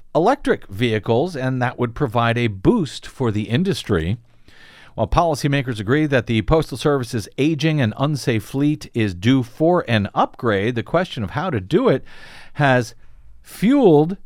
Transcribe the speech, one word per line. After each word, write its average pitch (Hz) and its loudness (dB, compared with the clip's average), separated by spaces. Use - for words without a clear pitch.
electric 220 2
vehicles, 113 0
and 131 -4
that 123 -4
would 120 -2
provide 117 0
a 120 0
boost 143 0
for 120 -4
the 101 -2
industry. 117 0
While 113 -2
policymakers 139 0
agree 135 0
that 135 0
the 113 0
Postal 147 2
Service's 127 -2
aging 156 0
and 113 2
unsafe 139 -2
fleet 147 -2
is 107 0
due 117 2
for 165 0
an 107 0
upgrade, 117 0
the 117 -4
question 160 -4
of 90 -6
how 160 -4
to 107 -4
do 165 2
it 143 2
has 127 2
fueled 185 4